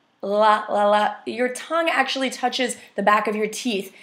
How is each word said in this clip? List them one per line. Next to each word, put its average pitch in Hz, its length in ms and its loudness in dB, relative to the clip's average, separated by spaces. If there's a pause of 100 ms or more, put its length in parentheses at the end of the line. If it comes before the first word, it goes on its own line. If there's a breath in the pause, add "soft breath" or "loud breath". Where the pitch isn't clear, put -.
(220)
la, 214 460 4
la, 208 200 2
la, 208 260 2 (120)
your 240 240 -2
tongue 330 380 -4
actually 262 420 0
touches 247 460 -2 (200 loud breath)
the 196 60 -4
back 214 260 2
of 214 80 -2
your 214 100 -2
teeth. 208 560 -6